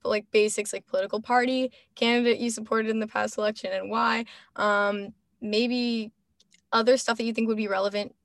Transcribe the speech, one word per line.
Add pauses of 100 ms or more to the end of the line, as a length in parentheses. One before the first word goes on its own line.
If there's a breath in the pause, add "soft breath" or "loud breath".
like,
basics,
like,
political
party, (240 soft breath)
candidate
you
supported
in
the
past
election
and
why, (300 loud breath)
um, (260)
maybe (600)
other
stuff
that
you
think
would
be
relevant (100)